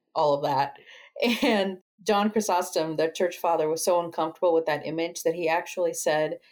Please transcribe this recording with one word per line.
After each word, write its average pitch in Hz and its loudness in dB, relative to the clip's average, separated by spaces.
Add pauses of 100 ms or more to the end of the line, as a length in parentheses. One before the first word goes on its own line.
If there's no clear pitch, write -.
(160)
all 147 2
of 143 0
that. 139 -2 (640)
And 196 0 (240)
John 208 2
Chrysostom, 180 0
the 156 2
church - -2
father, 160 2
was 160 -2
so 175 2
uncomfortable 170 0
with 165 4
that 151 -2
image 165 -4
that 165 0
he 180 -2
actually 170 0
said 156 0 (120)